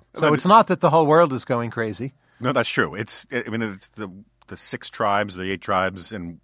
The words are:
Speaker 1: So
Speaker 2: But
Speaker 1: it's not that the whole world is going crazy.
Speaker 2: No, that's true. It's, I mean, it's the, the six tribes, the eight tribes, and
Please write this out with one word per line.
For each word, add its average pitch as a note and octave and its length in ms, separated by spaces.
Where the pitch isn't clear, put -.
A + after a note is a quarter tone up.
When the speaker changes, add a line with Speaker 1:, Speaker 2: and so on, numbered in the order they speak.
Speaker 1:
So D#3 80
Speaker 2:
But D3+ 120
Speaker 1:
it's D3 120
not G#3+ 220
that F#3 120
the E3 100
whole D#3 160
world D#3 260
is A#2+ 120
going A#2 260
crazy. A2+ 440
Speaker 2:
No, B2+ 120
that's B2 160
true. E2+ 260
It's, - 360
I B2 200
mean, A2+ 100
it's G2+ 280
the, G#2 200
the - 100
six - 320
tribes, G2+ 460
the F#2 160
eight F#2 100
tribes, F#2 520
and E2+ 320